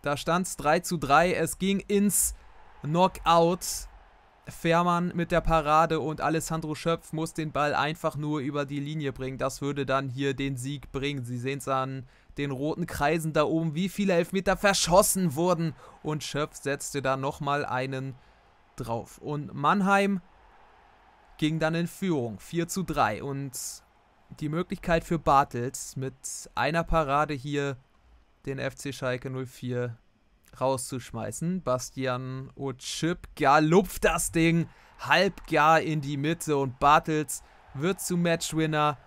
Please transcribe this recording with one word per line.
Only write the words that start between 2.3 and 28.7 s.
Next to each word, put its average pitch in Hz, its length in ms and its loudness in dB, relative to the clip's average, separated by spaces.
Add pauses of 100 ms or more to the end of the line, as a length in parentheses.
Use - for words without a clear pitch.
Knockout. 170 1040 2 (580)
Fährmann 175 680 0
mit 170 160 -2
der 175 80 4
Parade 160 640 4
und 156 180 -4
Alessandro 160 560 -2
Schöpf - 380 -4
muss 160 200 -4
den 156 200 -6
Ball 147 200 0
einfach 151 440 -2
nur 151 240 -2
über 143 240 -2
die 139 160 -6
Linie 143 320 -4
bringen. 131 240 -8
Das 131 240 -4
würde 139 240 -2
dann 135 240 0
hier 139 240 -2
den 139 240 -2
Sieg 135 340 -8
bringen. 139 320 -4
Sie 123 140 -8
sehen's 135 320 -6
an 135 360 -2 (320)
den 143 140 -2
roten 151 340 -2
Kreisen 156 460 0
da 151 140 4
oben, 160 300 0
wie 185 120 0
viele 196 240 0
Elfmeter 180 460 2
verschossen 185 760 4
wurden. 165 380 2 (280)
Und 151 240 -4
Schöpf 147 320 -4
setzte 139 440 -4
da 131 140 0
nochmal 143 480 -2
einen 131 520 -4 (600)
drauf. 117 440 -8
Und 147 340 -8
Mannheim 196 680 2 (1160)
ging 156 220 0
dann 160 160 0
in 170 120 -2
Führung, 131 540 -4
vier 165 260 -4
zu 190 160 -4
drei. 123 400 0
Und 139 300 -8 (880)
die 156 80 -4
Möglichkeit 170 560 -2
für 170 140 0
Bartels, 139 760 2
mit - 580 -10
einer 156 300 0
Parade 151 500 2
hier 139 440 -4 (680)
den 135 140 -6
F 131 160 -4